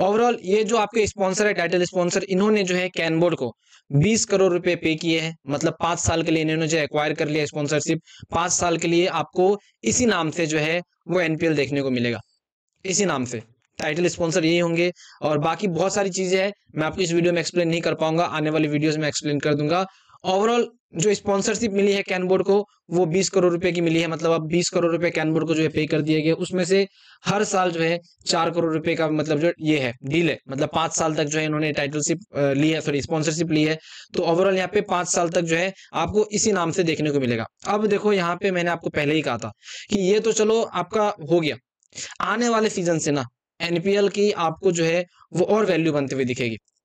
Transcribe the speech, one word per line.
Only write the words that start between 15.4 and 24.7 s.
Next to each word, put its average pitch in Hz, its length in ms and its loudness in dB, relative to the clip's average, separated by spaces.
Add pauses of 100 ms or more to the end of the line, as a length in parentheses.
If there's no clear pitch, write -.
बहुत 175 260 0
सारी 196 160 0
चीजें 185 340 0
हैं, 202 80 -4 (240)
मैं 156 100 0
आपको 156 160 -4
इस 165 100 0
video 170 200 4
में 170 80 0
explain 170 280 0
नहीं 165 120 0
कर 165 140 -2
पाऊंगा, 160 300 0
आने 156 260 -2
वाली 156 180 2
videos 151 280 0
में 156 120 -2
explain 147 320 -4
कर 151 140 0
दूंगा। 156 320 0 (400)
Overall 220 380 2 (300)
जो 196 200 2
sponsorship 202 580 0
मिली 202 200 2
है 196 100 0
Can 185 200 -4
Board 185 200 2
को, 196 240 2 (240)
वो 175 160 2
बीस 175 220 0
करोड़ 180 240 2
रुपए 175 200 0
की 175 80 -2
मिली 165 200 2
है, 170 60 0
मतलब 165 240 -2
अब 160 160 0
बीस 170 220 0
करोड़ 170 240 2